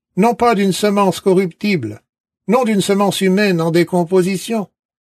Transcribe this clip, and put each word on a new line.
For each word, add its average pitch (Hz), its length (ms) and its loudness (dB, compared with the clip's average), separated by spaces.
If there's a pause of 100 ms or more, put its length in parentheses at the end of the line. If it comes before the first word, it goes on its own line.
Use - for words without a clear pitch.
(180)
non 226 180 2
pas 240 180 2
d'une 196 180 0
semence 202 480 0
corruptible, 180 840 -2 (440)
non 247 160 2
d'une 214 180 0
semence 196 400 0
humaine 190 380 0
en 165 120 -2
décomposition, 180 960 0 (380)